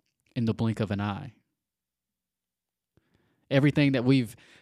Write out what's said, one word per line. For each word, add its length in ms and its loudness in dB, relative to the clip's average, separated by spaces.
in 80 -2
the 100 0
blink 260 -2
of 100 -2
an 100 -4
eye. 320 -8
Everything 420 2
that 120 -2
we've 320 2